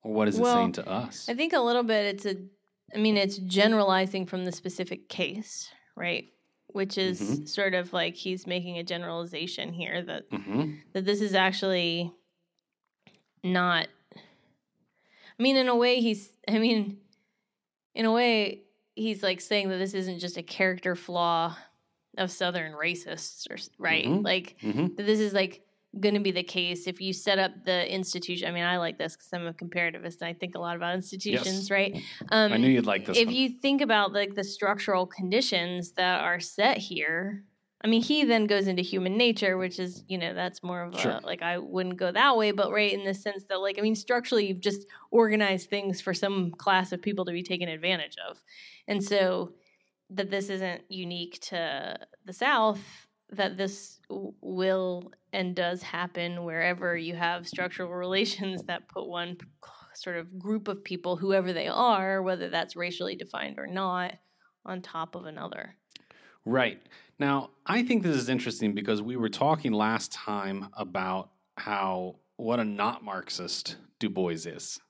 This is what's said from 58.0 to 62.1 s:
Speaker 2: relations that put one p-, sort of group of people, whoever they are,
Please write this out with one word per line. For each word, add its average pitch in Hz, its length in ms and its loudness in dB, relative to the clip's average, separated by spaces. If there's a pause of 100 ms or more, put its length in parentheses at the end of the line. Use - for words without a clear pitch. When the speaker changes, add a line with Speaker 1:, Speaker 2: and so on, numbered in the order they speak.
Speaker 2:
relations 190 600 0
that - 240 -6
put - 180 -10
one 175 300 -6
p-, 175 100 -18 (480)
sort 175 220 -8
of 175 220 -10
group 208 300 -2
of 196 160 -6
people, 180 320 -4
whoever 185 360 2
they 165 160 -2
are, 196 540 4